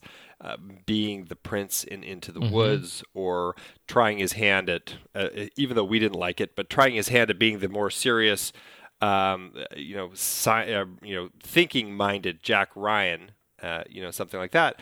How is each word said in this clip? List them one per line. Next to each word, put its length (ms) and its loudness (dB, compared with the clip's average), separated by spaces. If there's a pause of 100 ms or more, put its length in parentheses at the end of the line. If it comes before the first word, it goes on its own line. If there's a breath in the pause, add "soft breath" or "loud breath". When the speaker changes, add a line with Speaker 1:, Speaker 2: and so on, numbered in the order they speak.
(400 loud breath)
Speaker 1:
uh, 180 -10 (280)
being 400 -2
the 100 -16
prince 480 -6
in 200 -14
Into 280 -12
the 80 -12
Speaker 2:
Mm-hmm. 140 0
Speaker 1:
Woods 500 2 (120)
or 400 -2 (320 loud breath)
trying 320 4
his 140 0
hand 360 2
at, 240 -4 (220)
uh, 140 -2 (260)
even 200 -2
though 80 4
we 140 2
didn't 220 2
like 200 -4
it, 160 -4
but 140 -6
trying 240 4
his 160 0
hand 220 4
at 80 -4
being 180 4
the 120 -2
more 200 -2
serious, 640 2 (480 loud breath)
um, 520 0 (220)
you 200 -12
know, 160 -10
sci-, 600 0
uh, 140 0 (160)
you 140 -8
know, 140 -6 (120)
thinking-minded 1000 0
Jack 320 2
Ryan, 560 0 (320)
uh, 260 -6
you 140 -14
know, 80 -10
something 280 -8
like 120 -8
that, 300 2